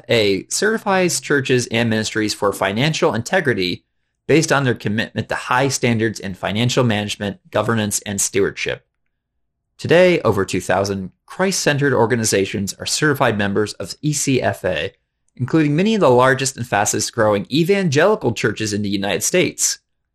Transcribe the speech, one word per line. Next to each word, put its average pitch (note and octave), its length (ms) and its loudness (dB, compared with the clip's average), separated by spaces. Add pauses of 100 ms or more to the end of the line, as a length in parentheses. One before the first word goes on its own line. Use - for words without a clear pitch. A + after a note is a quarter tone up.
A G#2 400 2
certifies F#3+ 720 0
churches C3+ 500 0
and A#2 200 0
ministries A2 440 -2
for G2 200 0
financial B2+ 600 0
integrity A2 680 -2 (420)
based D3+ 280 2
on C#3 100 2
their B2 100 2
commitment G#2+ 540 -6
to - 80 -6
high C3 320 0
standards A2+ 500 0
in F#2+ 160 -10
financial A#2 520 0
management, G#2 560 -2 (100)
governance, G#2+ 540 0
and G2+ 160 -4
stewardship. - 640 -2 (920)
Today, F3 440 4
over F#2+ 240 0
two F#2 160 -4
thousand G2 500 -2 (140)
Christ-centered D3 680 0
organizations G#2+ 840 0
are F#2 100 -14
certified C3+ 520 0
members G#2 360 -2
of - 280 -12
E D3+ 120 -2
C C3+ 280 0
F - 220 -2
A, F2+ 300 -2 (420)
including D3 400 0
many G3+ 180 2
of G#3+ 60 0
the D#3+ 100 4
largest B2+ 460 4
and A#2+ 100 -8
fastest G#2+ 460 -2
growing G#2+ 400 2
evangelical E3+ 800 2
churches G#2+ 400 -2
in G#2 100 -2
the G#2 80 -4
United G2 340 -2
States. - 560 0 (360)